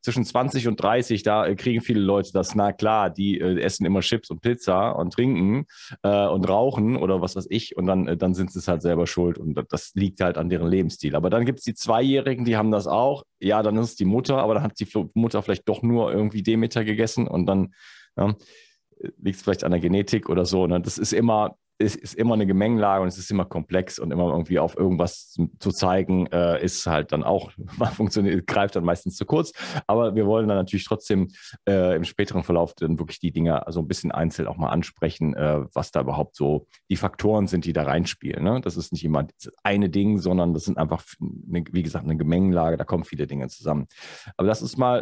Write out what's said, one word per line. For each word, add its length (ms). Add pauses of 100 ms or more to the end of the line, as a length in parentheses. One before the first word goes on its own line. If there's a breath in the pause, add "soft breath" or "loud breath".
zwischen 240
zwanzig 420
und 80
dreißig, 480
da, 240
äh, 80
kriegen 260
viele 200
Leute 320
das. 220
Na 180
klar, 360
die, 300
äh, 220
essen 240
immer 160
Chips 280
und 120
Pizza 500
und 220
trinken, 520 (360 loud breath)
äh, 260
und 220
rauchen 480
oder 240
was 140
weiß 140
ich. 280
Und 80
dann, 220
äh, 100
dann 160
sind 180
sie 80
es 80
halt 140
selber 260
schuld. 300
Und 180
das, 140
das 260
liegt 260
halt 160
an 120
deren 180
Lebensstil. 480
Aber 140
dann 160
gibt's 180
die 120
Zweijährigen, 680
die 120
haben 140
das 160
auch. 360 (160)
Ja, 220
dann 160
ist 120
es 60
die 100
Mutter, 320
aber 180
dann 80
hat 160
die 60
Fl-, 280
Mutter 300
vielleicht 260
doch 140
nur 280
irgendwie 300
Demeter 420
gegessen 440
und 180
dann, 280 (440 loud breath)
ja, 160 (880 soft breath)
liegt's 220
vielleicht 200
an 80
der 100
Genetik 480
oder 160
so, 200
ne? 160
Das 160
ist 160
immer, 440 (220)
es 160
ist 180
immer 220
eine 100
Gemengelage 560
und 60
es 100
ist 140
immer 140
komplex 520
und 140
immer 180
irgendwie 300
auf 180
irgendwas 540
zu, 260
zu 140
zeigen, 560
äh, 360
ist 220
halt 260
dann 120
auch, 340
<laughs> 380
funktioniert, 500
greift 300
dann 100
meistens 320
zu 80
kurz. 260 (360 loud breath)
Aber 260
wir 140
wollen 200
dann 100
natürlich 280
trotzdem, 440 (380 loud breath)
äh, 280
im 80
späteren 400
Verlauf 320
dann 240
wirklich 200
die 120
Dinger 380
so 120
ein 60
bisschen 240
einzeln 360
auch 80
mal 140
ansprechen, 640
äh, 280 (120)
was 180
da 100
überhaupt 340
so 320 (240 soft breath)
die 40
Faktoren 520
sind, 180
die 80
da 100
reinspielen, 600
ne? 180
Das 160
ist 160
nicht 100
immer 200
das 280 (120)
eine 260
Ding, 300
sondern 340
das 120
sind 120
einfach, 260 (160)
eine, 520
wie 120
gesagt, 220
eine 100
Gemengelage, 640
da 60
kommen 200
viele 220
Dinge 220
zusammen. 400 (500 loud breath)
Aber 100
lass 140
uns 160
mal, 240